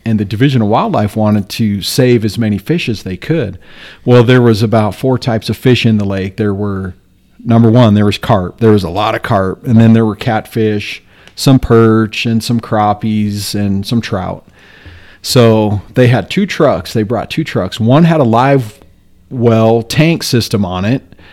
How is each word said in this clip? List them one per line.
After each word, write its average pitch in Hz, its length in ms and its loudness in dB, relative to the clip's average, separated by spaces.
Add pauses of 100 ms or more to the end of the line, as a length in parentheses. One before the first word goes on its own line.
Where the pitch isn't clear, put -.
and 113 140 0
the 104 60 -2
Division 117 380 0
of 104 60 0
Wildlife 127 460 0
wanted 107 360 0
to 101 320 -4
save 120 420 0
as 104 140 -6
many 107 200 -2
fish 165 300 -4
as 107 160 -8
they 95 120 -8
could. 117 400 -6 (480)
Well, 123 200 6
there 127 180 4
was 113 200 2
about 107 340 0
four 131 220 -2
types 113 300 -4
of 113 80 -4
fish 123 300 2
in 110 120 2
the 104 60 -2
lake. 95 340 -6
There 104 160 -2
were, 95 400 -6 (500)
number 117 260 4
one, 113 240 6
there 104 120 4
was 101 120 0
carp. 92 400 -2
There 113 140 4
was 101 100 2
a 87 80 -6
lot 104 240 -2
of - 80 -6
carp, 95 420 -2
and 117 160 2
then 113 120 6
there 113 140 4
were 104 100 -4
catfish, 107 840 -4 (340)
some 131 240 2
perch, 113 680 2
and 113 160 -2
some 117 180 -2
crappies, 104 960 -2
and 98 320 -2
some 117 140 -2
trout. 92 440 -8 (760)
So 110 600 2 (120)
they 127 140 4
had 117 220 0
two 196 160 -2
trucks. 113 460 -2
They 110 120 -2
brought 107 260 -6
two 165 140 -4
trucks. 95 340 -6
One 127 260 4
had 165 160 2
a 135 40 0
live 120 560 0 (500)
well 113 520 2
tank 156 400 0
system 107 420 -2
on 90 200 -6
it, 131 180 -2 (300)